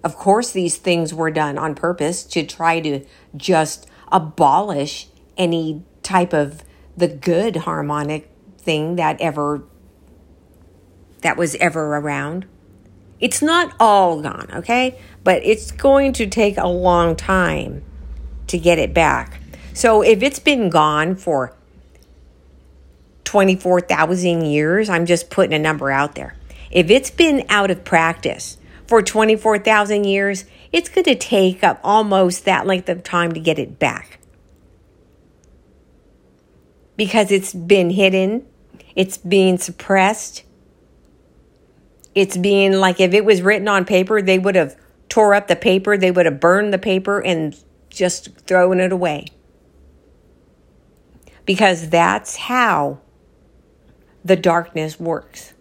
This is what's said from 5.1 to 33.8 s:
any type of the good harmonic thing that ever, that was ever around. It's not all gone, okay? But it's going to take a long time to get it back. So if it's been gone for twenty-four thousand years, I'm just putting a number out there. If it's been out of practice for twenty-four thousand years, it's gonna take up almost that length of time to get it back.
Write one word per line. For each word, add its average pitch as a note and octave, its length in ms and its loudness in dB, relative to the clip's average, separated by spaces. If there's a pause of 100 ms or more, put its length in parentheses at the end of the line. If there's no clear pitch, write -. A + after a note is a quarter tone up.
any E3 440 -4 (200)
type F#3 320 -2
of D3 280 -2 (320)
the E3+ 140 -2
good F3+ 480 -2
harmonic D3+ 720 -6 (300)
thing D#3+ 380 -4
that D#3+ 220 -2
ever, D3 460 -4 (1600)
that - 160 0
was E3 160 -2
ever D#3 420 -2
around. D3 480 -6 (760)
It's - 220 -4
not D#4+ 380 0
all F#3+ 420 4
gone, - 320 -10
okay? B3+ 460 -2 (240)
But F#3 220 2
it's - 260 0
going C#4 440 2
to A3+ 120 -4
take G3+ 320 0
a F3+ 80 -2
long F3 480 2
time E3 720 -2 (640)
to F3+ 100 -4
get E3+ 220 2
it A2+ 120 -2
back. C#3+ 480 0 (320)
So A3 300 4
if G3+ 220 4
it's C#4 160 -2
been A#3+ 300 0
gone D#3 440 2
for D3 420 -4 (1700)
twenty-four F#3 600 2
thousand E3+ 640 0
years, D#3+ 440 0
I'm E3+ 160 0
just E3+ 240 0
putting - 240 0
a D3+ 60 0
number D3 320 -2
out C#3+ 240 -2
there. - 180 -14 (380)
If F3 180 2
it's C4 220 4
been D4+ 360 2
out G3+ 220 2
of F#3 140 -4
practice - 720 -2 (300)
for A3 140 4
twenty-four G#3+ 580 2
thousand G#3 440 0
years, G3 400 -2 (280)
it's E4+ 160 -2
gonna F4 260 2
take F#3+ 480 0
up F3+ 220 0
almost G3 600 2
that F#3+ 220 0
length F#3 220 -2
of F3+ 160 -8
time E3+ 280 -2
to E3 80 -8
get D#3+ 200 -2
it - 180 -10
back. - 400 -6 (2750)